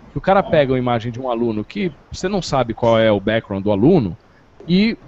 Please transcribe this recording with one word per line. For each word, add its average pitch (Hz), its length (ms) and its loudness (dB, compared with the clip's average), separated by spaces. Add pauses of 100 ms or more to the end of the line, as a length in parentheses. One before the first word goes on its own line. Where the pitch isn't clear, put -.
(120)
que 151 60 -12
o - 20 -6
cara 196 220 2
pega 147 300 0
uma 131 60 0
imagem 123 320 -2
de 117 100 -10
um 131 100 -4
aluno 117 340 -2
que 196 260 -6 (220)
você - 160 -6
não 190 140 -2
sabe 123 320 -2
qual 117 240 2
é 113 120 4
o 104 80 2
background 101 460 -2
do 104 80 2
aluno 107 440 2 (520)
e 202 280 2 (120)